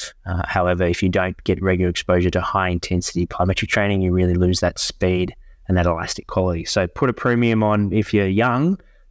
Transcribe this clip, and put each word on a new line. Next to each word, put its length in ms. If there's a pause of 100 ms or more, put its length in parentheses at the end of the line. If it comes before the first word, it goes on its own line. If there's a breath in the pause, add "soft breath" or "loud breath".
(260 loud breath)
Uh, 200
however, 380
if 180
you 80
don't 340
get 180
regular 280
exposure 400
to 100
high 300
intensity 560
plyometric 420
training, 320
you 120
really 220
lose 260
that 180
speed 560 (340)
and 80
that 100
elastic 400
quality. 380
So 220
put 220
a 40
premium 500
on, 300
if 200
you're 140
young, 520 (320 soft breath)